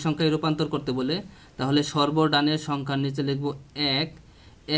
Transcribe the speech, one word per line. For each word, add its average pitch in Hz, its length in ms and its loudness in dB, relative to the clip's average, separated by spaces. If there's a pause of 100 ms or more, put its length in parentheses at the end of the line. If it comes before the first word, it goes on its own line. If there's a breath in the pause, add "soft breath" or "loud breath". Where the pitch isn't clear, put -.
সংখ্যায় 156 260 2
রূপান্তর 156 420 0
করতে 139 260 -2
বলে, 131 160 -2 (420 loud breath)
তাহলে 139 240 2 (100)
সর্বডানের 151 760 2
সংখ্যার 139 380 -2
নিচে 139 220 -2
লিখব 139 180 -2 (520)
এক, 160 120 -2 (680 soft breath)